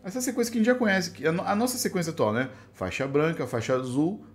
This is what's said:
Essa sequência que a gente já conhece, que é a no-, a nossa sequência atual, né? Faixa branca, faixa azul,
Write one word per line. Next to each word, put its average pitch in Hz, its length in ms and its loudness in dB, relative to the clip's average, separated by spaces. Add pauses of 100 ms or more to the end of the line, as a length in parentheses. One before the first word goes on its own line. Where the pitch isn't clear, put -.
Essa 202 160 -6
sequência 233 300 -2
que 240 80 -2
a - 20 2
gente 214 60 6
já 247 100 6
conhece, 190 340 2
que - 160 -6
é - 20 4
a 160 40 2
no-, 180 100 0
a 196 140 0
nossa 247 200 0
sequência 175 360 -2
atual, 110 200 2
né? 127 160 0 (240)
Faixa 92 340 -4
branca, 151 420 2
faixa 127 260 0
azul, 131 500 -2 (100)